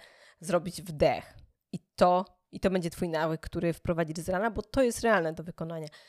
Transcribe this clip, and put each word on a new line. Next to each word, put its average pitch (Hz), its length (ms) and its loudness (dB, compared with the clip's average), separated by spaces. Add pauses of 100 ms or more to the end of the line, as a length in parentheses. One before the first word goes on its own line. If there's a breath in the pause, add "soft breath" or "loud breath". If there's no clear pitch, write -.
(400 loud breath)
zrobić 170 420 -2
wdech. 147 520 0 (380)
I - 80 -8 (160)
to, 180 300 4 (260)
i - 80 -12
to 196 100 2
będzie 180 200 0
twój 175 200 -6
nawyk, 160 320 -2
który 170 320 -2
wprowadzisz 160 440 -2
z 180 120 -8
rana, 190 220 0
bo 180 100 -6
to - 220 0
jest 240 180 0
realne 185 320 4
do 165 100 -10
wykonania. 165 440 -10 (220 loud breath)